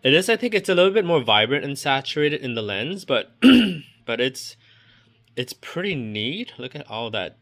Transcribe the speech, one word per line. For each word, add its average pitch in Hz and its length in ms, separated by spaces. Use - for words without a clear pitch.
It 135 120
is, 180 160
I 226 80
think 233 180
it's 190 140
a 190 40
little 185 200
bit 214 100
more 165 180
vibrant 113 440
and 139 120
saturated 143 640
in 123 160
the 113 60
lens, 110 420
but, - 300
<clears throat> - 340
but 117 160
it's, - 340
it's 123 160
pretty 185 420
neat. 120 640
Look 123 160
at - 160
all 113 220
that 92 300